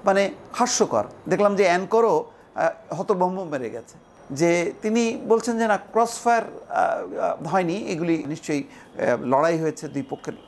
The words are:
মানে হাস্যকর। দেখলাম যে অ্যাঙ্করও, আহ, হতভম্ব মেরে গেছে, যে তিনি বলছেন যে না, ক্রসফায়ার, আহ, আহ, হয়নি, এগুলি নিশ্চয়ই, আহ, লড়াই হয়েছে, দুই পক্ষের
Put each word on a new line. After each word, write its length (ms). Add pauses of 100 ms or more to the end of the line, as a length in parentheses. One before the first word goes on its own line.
মানে 280 (200)
হাস্যকর। 500 (260)
দেখলাম 260
যে 80
অ্যাঙ্করও, 640 (300)
আহ, 400
হতভম্ব 480
মেরে 260
গেছে, 280 (340)
যে 500
তিনি 460
বলছেন 300
যে 100
না, 100
ক্রসফায়ার, 680
আহ, 760
আহ, 300
হয়নি, 300
এগুলি 500
নিশ্চয়ই, 360
আহ, 580
লড়াই 380
হয়েছে, 280
দুই 220
পক্ষের 240 (140)